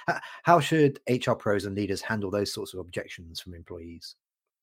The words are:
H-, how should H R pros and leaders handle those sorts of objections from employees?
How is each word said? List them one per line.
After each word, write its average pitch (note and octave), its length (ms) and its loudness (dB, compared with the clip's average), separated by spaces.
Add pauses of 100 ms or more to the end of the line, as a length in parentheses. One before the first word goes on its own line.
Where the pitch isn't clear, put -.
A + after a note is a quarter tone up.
H-, - 80 0 (280)
how E3+ 160 8
should C#3+ 460 4
H B2 220 2
R A#2 60 4
pros G2+ 320 0
and G2 100 -4
leaders G2 240 -2
handle G2+ 300 -2
those G2+ 220 0
sorts G2+ 200 -8
of F#2 60 -10
objections F2 640 -10
from F#2 140 -12
employees? E2+ 600 -14 (460)